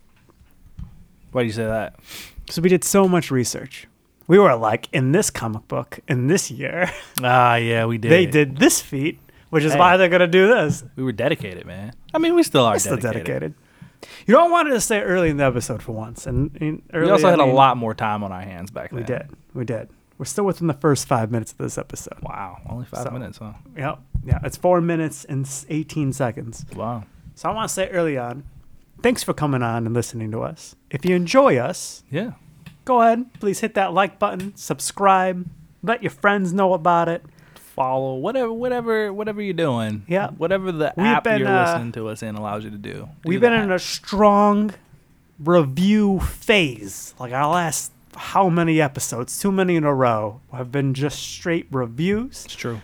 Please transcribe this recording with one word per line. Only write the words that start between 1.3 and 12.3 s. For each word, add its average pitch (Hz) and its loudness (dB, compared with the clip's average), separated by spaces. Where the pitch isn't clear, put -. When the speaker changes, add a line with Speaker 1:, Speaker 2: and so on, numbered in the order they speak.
Speaker 1:
Why 123 0
do 117 -2
you 110 -4
say 113 -4
that? 110 -4
Speaker 2:
So - -6
we 180 4
did 180 2
so 196 4
much 175 2
research. - -4
We 180 8
were 175 8
like, 113 0
"In 131 2
this 190 2
comic 107 -8
book, - -8
in 127 0
this 185 0
year, 139 -4
<laughs> - -10
Speaker 1:
Ah, 123 6
yeah, 117 0
we 117 -2
did. 113 0
Speaker 2:
they 175 6
did 139 2
this 233 4
feat, 143 -6
which 156 2
is 151 2
Speaker 1:
Hey. 143 4
Speaker 2:
why 180 8
they're 185 6
gonna 180 4
do 185 6
this." 208 2
Speaker 1:
We 131 -6
were 127 -2
dedicated, 113 -4
man. 95 -14
I 311 0
mean, 330 2